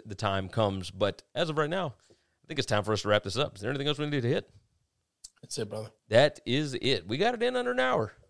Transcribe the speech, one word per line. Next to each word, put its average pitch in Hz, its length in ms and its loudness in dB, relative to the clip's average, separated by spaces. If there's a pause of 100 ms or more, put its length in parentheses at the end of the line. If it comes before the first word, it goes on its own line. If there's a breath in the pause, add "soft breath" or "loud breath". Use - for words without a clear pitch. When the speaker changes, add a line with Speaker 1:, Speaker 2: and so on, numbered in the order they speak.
Speaker 1:
the 107 80 -10
time 98 340 -2
comes. 98 440 0
But 95 300 0 (120)
as 160 160 -2
of 147 80 -2
right 151 100 2
now, 170 260 -4 (140)
I - 380 -20
think 147 140 -6
it's 127 60 0
time 104 180 2
for 104 80 0
us 104 100 0
to 101 60 -4
wrap 107 160 6
this 101 120 -4
up. - 200 -2
Is 92 60 -14
there 107 80 -4
anything 139 180 -2
else 147 100 -2
we 147 80 -4
need 147 160 -2
to 117 60 0
hit? - 200 0 (920)
Speaker 2:
That's - 160 -12
it, 110 100 -6
brother. 107 220 -10 (180)
Speaker 1:
That 135 380 6
is 135 340 -2
it. 107 260 0
We 107 100 -2
got 214 180 2
it 220 80 -4
in 254 140 0
under 247 140 -2
an 247 100 -2
hour. 247 320 0 (180)